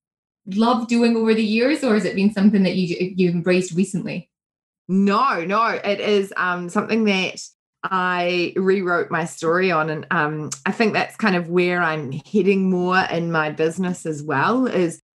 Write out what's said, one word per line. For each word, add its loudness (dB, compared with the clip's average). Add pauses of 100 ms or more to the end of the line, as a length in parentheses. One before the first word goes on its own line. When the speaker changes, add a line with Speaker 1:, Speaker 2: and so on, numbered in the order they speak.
(460)
Speaker 1:
love 0
doing 4
over 2
the 2
years, 0
or 2
has 0
it -6
been 2
something 4
that 2
you, -2
you 2
embraced 0
recently? -4 (580)
Speaker 2:
No, 2
no, 0
it -2
is, 0
um, -2
something 0
that 0 (440)
I -2
rewrote 0
my -2
story 0
on. 0
And, -6
um, -2 (160)
I 0
think 0
that's -4
kind 0
of -4
where 2
I'm -2
heading 0
more 2
in -2
my 0
business -2
as -6
well, 0
is -2 (140)